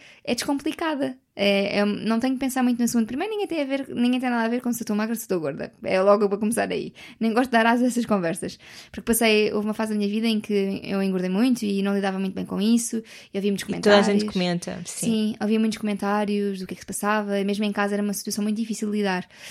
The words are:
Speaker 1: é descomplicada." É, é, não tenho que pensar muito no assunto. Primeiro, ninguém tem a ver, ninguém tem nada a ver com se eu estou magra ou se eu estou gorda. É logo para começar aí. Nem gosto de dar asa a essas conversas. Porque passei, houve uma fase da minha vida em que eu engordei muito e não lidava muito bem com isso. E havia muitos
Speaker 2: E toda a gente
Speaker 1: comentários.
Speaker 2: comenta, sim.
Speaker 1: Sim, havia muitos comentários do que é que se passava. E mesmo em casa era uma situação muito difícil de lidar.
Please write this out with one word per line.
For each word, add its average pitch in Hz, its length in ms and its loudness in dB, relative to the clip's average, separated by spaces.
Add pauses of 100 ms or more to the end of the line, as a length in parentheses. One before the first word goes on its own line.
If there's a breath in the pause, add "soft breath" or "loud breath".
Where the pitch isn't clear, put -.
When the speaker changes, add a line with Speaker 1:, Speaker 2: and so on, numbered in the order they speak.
(240 loud breath)
Speaker 1:
é - 120 -2
descomplicada." 285 800 -2 (220)
É, 202 420 2
é, 208 60 4
não 208 320 0
tenho 262 180 0
que 254 40 -6
pensar 262 240 0
muito 247 160 2
no 240 60 4
assunto. 226 220 2
Primeiro, 294 260 -4
ninguém 415 120 -2
tem 320 160 -2
a 277 40 -2
ver, 269 240 -4
ninguém 247 320 0
tem 254 80 -2
nada 233 160 2
a - 20 0
ver 247 140 0
com 240 100 0
se 233 100 -2
eu - 40 -6
estou 214 100 0
magra 214 160 0
ou 226 60 -2
se - 60 -10
eu - 20 -14
estou 180 160 0
gorda. 147 280 -4 (140)
É 190 180 2
logo 202 280 6
para 196 80 0
começar 208 340 0
aí. 180 220 -4 (260 loud breath)
Nem 226 140 0
gosto 247 140 2
de 262 40 -18
dar 226 140 6
asa 240 180 4
a 254 40 4
essas 240 180 0
conversas. 180 520 -2 (320 loud breath)
Porque - 120 -12
passei, 220 500 4
houve 208 160 0
uma 214 60 -2
fase 220 180 -4
da 214 60 -2
minha 202 120 0
vida 220 180 0
em 220 120 2
que 196 420 0
eu 196 220 -2
engordei 185 260 0
muito 233 340 2
e 196 200 0
não 202 100 0
lidava 196 240 0
muito 190 160 -2
bem 185 120 -6
com 185 160 -4
isso. 226 420 2 (300 loud breath)
E 196 40 -6
havia 202 140 0
muitos - 160 -4
Speaker 2:
E 175 140 -4
toda 208 160 8
a 208 40 8
gente 208 220 2
Speaker 1:
comentários. 214 100 -6
Speaker 2:
comenta, 175 520 -2
sim. - 220 -8
Speaker 1:
Sim, 220 300 0
havia 214 220 2
muitos 220 180 0
comentários 202 800 -2
do 185 60 -8
que 180 80 -12
é - 20 -10
que - 80 -14
se - 40 -14
passava. 208 500 -2
E 196 60 0
mesmo 202 220 0
em 208 80 0
casa 202 220 0
era 208 60 0
uma 208 120 -2
situação 202 280 -4
muito 208 140 0
difícil 214 340 -4
de 208 100 -2
lidar. 185 280 -2 (240 loud breath)